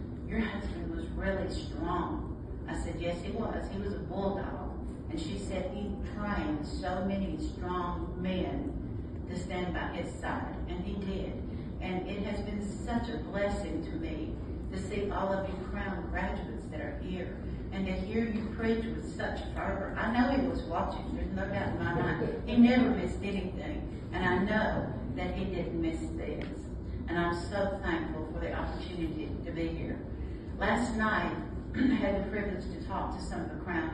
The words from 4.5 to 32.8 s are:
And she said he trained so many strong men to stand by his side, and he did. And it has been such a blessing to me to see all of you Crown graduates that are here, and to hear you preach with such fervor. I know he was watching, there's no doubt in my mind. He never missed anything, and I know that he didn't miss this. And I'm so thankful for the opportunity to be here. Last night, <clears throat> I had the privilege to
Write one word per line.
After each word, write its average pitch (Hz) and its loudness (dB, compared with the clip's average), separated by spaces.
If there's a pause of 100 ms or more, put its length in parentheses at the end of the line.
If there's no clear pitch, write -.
And - -2
she - -4
said - -2
he 202 -2 (240)
trained 151 0
so 185 0
many 196 0
strong 175 -2
men - 0 (560)
to 190 -4
stand 180 -2
by 151 0 (100)
his - -2 (120)
side, - -2 (140)
and 180 -2
he 202 -2 (120)
did. - -2 (480)
And 185 0
it 202 -2
has 202 0
been 202 -2 (240)
such 233 2
a - -2
blessing 202 0
to - -4
me - -2 (380)
to 190 -2
see 202 0
all 196 2
of 190 2
you 180 -2 (140)
Crown 196 -2
graduates - 0
that - -4
are - -4
here, 175 -2 (380)
and 196 0
to 190 0
hear 208 2
you 208 0 (100)
preach 226 4
with - -2 (140)
such 208 -2 (120)
fervor. 190 0
I 220 2
know 254 8
he 277 4
was - 0
watching, 180 0 (100)
there's 185 0
no 190 0
doubt 196 0
in 170 -2
my - 2
mind. - 2
He 233 0
never 247 10
missed 180 2
anything, 190 -2 (320)
and 175 2
I - 6
know 214 4 (300)
that 185 0
he 190 0
didn't 170 0
miss 160 2 (160)
this. - -4 (640)
And 170 0
I'm 175 2 (140)
so 196 2
thankful 165 0
for - -2
the - -2
opportunity - -2 (160)
to - -4
be 165 0
here. - -2 (580)
Last 226 2
night, 214 2 (200)
<clears throat> - -4
I - 2 (160)
had 196 4
the 202 -2
privilege 202 0
to - -4